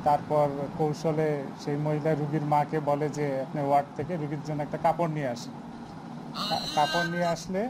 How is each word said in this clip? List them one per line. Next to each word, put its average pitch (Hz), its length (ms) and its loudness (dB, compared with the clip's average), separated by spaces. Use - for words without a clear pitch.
তারপর 143 640 2
কৌশলে 151 640 2
সেই 147 120 0
মহিলা 151 380 2
রোগীর 147 280 0
মাকে 147 380 2
বলে 143 280 2
যে, 139 320 -2
"আপনি 143 220 -4
ওয়ার্ড 143 340 4
থেকে 151 200 -4
রোগীর 151 300 -4
জন্য 147 160 -4
একটা 151 160 -4
কাপড় 165 300 2
নিয়ে 151 200 -2
আসেন।" - 420 -8
কা-, - 260 -2
কাপড় 165 340 4
নিয়ে 175 160 0
আসলে 185 460 0